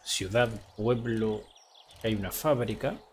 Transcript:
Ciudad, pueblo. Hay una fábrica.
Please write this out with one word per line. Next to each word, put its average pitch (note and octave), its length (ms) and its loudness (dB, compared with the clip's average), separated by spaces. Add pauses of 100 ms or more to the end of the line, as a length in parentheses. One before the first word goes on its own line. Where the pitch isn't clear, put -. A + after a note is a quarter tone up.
Ciudad, A2+ 460 0 (280)
pueblo. A2 680 0 (580)
Hay A2 140 2
una F#2+ 160 -2
fábrica. C3 640 0 (160)